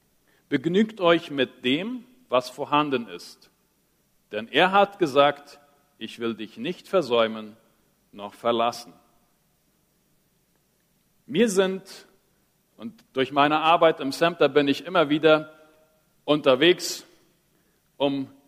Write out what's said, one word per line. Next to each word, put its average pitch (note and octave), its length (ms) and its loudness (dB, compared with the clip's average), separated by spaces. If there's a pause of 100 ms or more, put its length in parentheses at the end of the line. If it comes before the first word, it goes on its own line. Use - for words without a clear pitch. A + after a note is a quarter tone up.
(480)
Begnügt F3+ 540 -2
euch E3+ 280 2
mit C3 360 -6
dem, G3+ 400 -4 (240)
was B2 200 -2
vorhanden C3+ 600 -4
ist. - 400 -20 (800)
Denn A2 160 -8
er E3 240 2
hat G3+ 280 0
gesagt, C#3+ 600 0 (380)
ich A2+ 220 -16
will A#2 160 -6
dich G#2 220 -14
nicht D3 300 -12
versäumen A2+ 720 -2 (560)
noch G2+ 200 -16
verlassen.“ A#2 600 -4 (2250)
Mir G#3+ 240 0
sind, F#3+ 560 -4 (720)
und A2+ 180 -14 (200)
durch C3 180 -2
meine D3 280 2
Arbeit D#3+ 420 2
im C#3 100 -4
Center E3 380 0
bin C#3+ 180 2
ich C#3 180 -2
immer E3+ 240 0
wieder D#3 420 2 (720)
unterwegs, D3 840 2 (880)
um C#3 340 -4 (180)